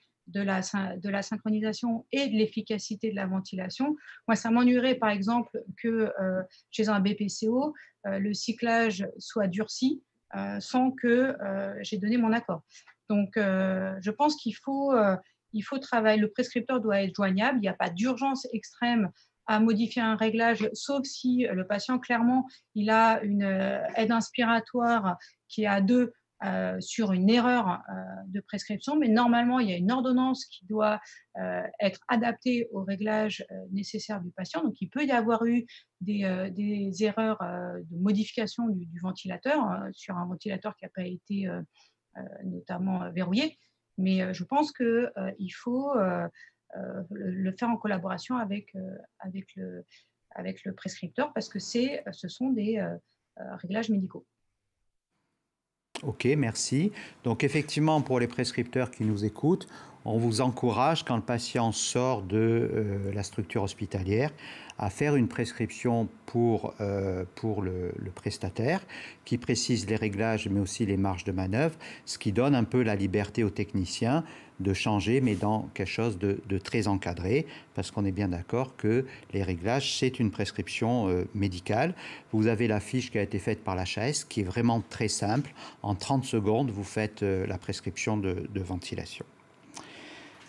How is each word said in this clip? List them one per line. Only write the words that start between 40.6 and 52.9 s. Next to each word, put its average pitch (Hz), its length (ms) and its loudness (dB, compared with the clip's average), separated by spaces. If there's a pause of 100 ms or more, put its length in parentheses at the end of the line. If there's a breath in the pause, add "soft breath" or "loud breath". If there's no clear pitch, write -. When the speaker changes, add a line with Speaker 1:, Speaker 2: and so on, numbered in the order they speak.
Speaker 1:
qui - 100 -14
n'a 175 80 -16
pas 180 140 -6
été, 190 400 -6
euh, 175 120 -6 (580 soft breath)
euh, - 40 -12 (220)
notamment, 180 580 -4
euh, 175 80 -6
verrouillé. 185 480 0 (400 soft breath)
Mais, 185 240 2
euh, 185 100 -2
je 185 120 -6
pense 294 280 2
que, 233 460 2
euh, 190 220 -4
il 185 100 -6
faut, 262 460 -2
euh, 180 320 2 (480 loud breath)
euh, 190 340 -8
le, 196 220 -6
le 190 220 -2
faire - 160 -2
en 226 80 0
collaboration 185 580 -4
avec, 208 400 -4
euh, 190 200 -10 (260)
avec 185 340 -10
le, 180 300 -10 (500 soft breath)
avec 185 300 -8
le 190 100 -6
prescripteur, 240 580 -6
parce - 160 -6
que - 80 -10
c'est, 247 540 -2
ce - 160 -12
sont 254 240 -2
des, 220 260 0
euh, 175 180 -4 (440)